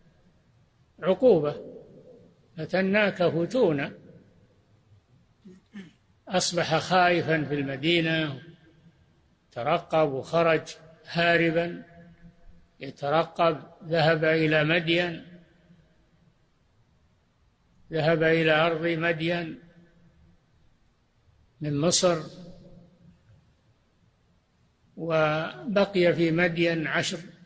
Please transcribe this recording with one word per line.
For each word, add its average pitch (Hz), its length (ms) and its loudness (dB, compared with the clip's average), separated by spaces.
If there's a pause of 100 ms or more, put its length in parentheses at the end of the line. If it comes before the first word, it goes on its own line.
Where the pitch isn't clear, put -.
(1000)
عقوبة، 175 560 2 (1000)
فتناك 190 680 0
فتونا، 165 720 0 (2250)
أصبح 170 500 0
خائفاً 165 680 2
في 135 100 -6
المدينة، 147 880 -2 (1080)
ترقب 156 600 0
وخرج 160 640 -2 (300)
هارباً، 170 760 0 (960)
يترقب، 156 840 -2 (200)
ذهب 160 400 2
إلى 156 400 2
مدين، 170 640 -2 (2750)
ذهب 160 320 2
إلى 160 280 2
أرض 160 340 2
مدين 170 760 -4 (2000)
من 147 160 -4
مصر، 170 640 0 (2500)
وبقي 170 1160 0
في 165 180 2
مدين 165 560 0
عشر 165 320 -4 (260)